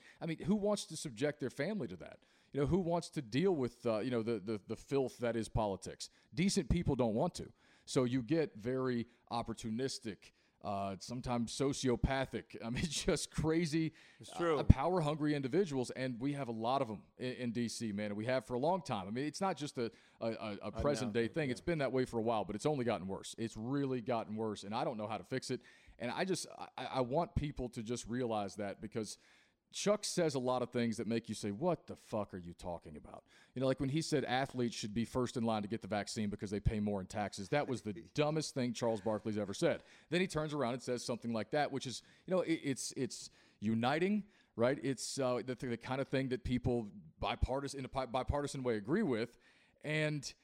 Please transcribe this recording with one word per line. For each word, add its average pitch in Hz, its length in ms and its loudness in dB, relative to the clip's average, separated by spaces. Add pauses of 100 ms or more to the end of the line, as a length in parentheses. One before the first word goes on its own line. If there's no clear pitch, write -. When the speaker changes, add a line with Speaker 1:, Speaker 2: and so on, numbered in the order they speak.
(220)
Speaker 1:
I 151 60 -6
mean, 160 100 -2
who 180 180 2
wants 208 300 0
to 160 100 -10
subject 139 460 -2
their 127 80 0
family 170 380 -2
to 90 100 -8
that? - 220 -16 (340)
You 139 80 0
know, 139 60 4
who 165 120 4
wants 170 300 0
to 160 120 -4
deal 143 340 4
with, 123 300 -2
uh, 110 140 4
you 123 120 0
know, 120 100 2
the, 110 180 0
the, 101 280 -4
the 110 80 -4
filth 135 420 0
that 117 180 0
is 113 140 0
politics? 95 600 -2 (240)
Decent 180 360 2
people 165 260 4
don't 117 200 4
want 160 200 2
to. - 160 -8 (340)
So - 180 4
you 127 180 4
get 147 340 2
very 123 520 0 (240)
opportunistic, 113 880 -4 (460)
uh, 98 360 -2
sometimes 120 580 -2
sociopathic, 131 840 2 (120)
<laughs> - 80 -10
I 113 60 -6
mean, - 180 0
just 151 440 0
crazy, 160 640 2 (260)
Speaker 2:
It's - 180 -16
true. 165 220 4
Speaker 1:
uh, - 40 0
power-hungry 151 680 4
individuals, 143 560 2
and 127 300 -2
we 143 140 0
have 139 160 -4
a 120 40 -4
lot 120 300 2
of 113 80 -2
'em 98 80 -6 (180)
in, 127 160 -4
in 120 180 -2
D 120 160 0
C, 110 240 -4
man, 104 160 -2
and 101 80 -4
we 107 100 -4
have 127 200 0
for 127 80 -4
a 123 60 0
long 170 240 2
time. 98 240 -2
I - 20 -8
mean, 123 160 -2
it's 151 160 -4
not 190 160 0
just 139 220 -6
a, 117 120 0 (300)
a, 117 60 0
a, - 20 2
a 110 60 -2 (260)
Speaker 2:
I - 40 -10
know. 104 40 -4 (100)
Speaker 1:
present-day 117 500 2
thing. 151 200 -2
Speaker 2:
Yeah. 123 40 0
Speaker 1:
It's - 80 -6
been 170 180 0
that 131 120 2
way 127 140 4
for 117 140 -2
a - 20 2
while, 110 240 2
but 101 100 -4
it's 107 120 0
only 143 180 2
gotten 98 220 2
worse. - 320 -6
It's 113 180 -4
really 131 440 0
gotten 107 340 -2
worse, 107 260 -2
and 101 140 -6
I 131 80 0
don't 139 140 -2
know 107 100 -4
how 110 100 -4
to 90 60 -8
fix 127 260 -4
it. 127 120 -2 (360)
And 120 140 -4
I 160 140 0
just, 190 200 -2 (320)
I, 131 160 -6
I 131 80 2
want 135 320 0
people 139 360 -2
to 120 120 -6
just 113 260 -4
realize 110 500 -2
that 98 240 -4
because 110 360 -6 (560)
Chuck 208 300 2
says 160 320 2
a 135 40 2
lot 127 220 2
of 120 100 0
things 117 260 2
that 113 100 -2
make 117 220 0
you 110 60 -2
say, 107 160 -2
"What 151 360 0
the 95 80 -12
fuck - 380 -4
are 101 40 -8
you 87 160 -10
talking 85 440 -10
about?" - 260 -16 (320)
You 127 60 -2
know, 135 60 4
like 131 120 2
when 139 80 0
he 151 140 2
said 147 240 2
athletes 127 500 0
should 104 180 -6
be 117 120 0
first 123 320 0
in 113 80 2
line 110 160 2
to 101 80 -6
get 110 120 -2
the 98 60 -10
vaccine 104 420 0
because 101 220 -4
they 104 80 0
pay 107 220 2
more 104 180 0
in 92 80 -6
taxes. 101 420 -4
That 147 200 2
was 120 120 -2
the 107 120 -6
Speaker 2:
<laughs> - 200 -14
Speaker 1:
dumbest 151 400 0
thing 123 200 0
Charles 113 260 2
Barkley's 107 380 0
ever 101 160 -2
said. 135 280 2 (280)
Then 165 100 0
he 190 80 2
turns 156 260 -2
around 131 200 0
and 131 100 -6
says 123 220 -2
something 120 260 -2
like 110 200 -2
that, 147 200 2
which 135 160 -4
is, 117 140 -6 (260)
you 180 80 0
know, 180 60 4
it, 160 220 2
it's, - 340 -2
it's - 320 -4 (320)
uniting, 143 640 2 (340)
right? 123 260 4
It's, - 340 -2
uh, 127 280 2
the, 127 100 -2
the 117 220 -4
kind 131 240 -2
of 131 80 -2
thing 135 200 2
that 123 140 -2
people 123 460 2 (320)
bipartisan, 131 580 0
in 131 60 -6
a 120 40 -12
bi-, 131 160 -2
bipartisan 135 580 -2
way 123 120 2
agree 123 280 2
with. 123 340 0 (480)
And 151 480 0 (100)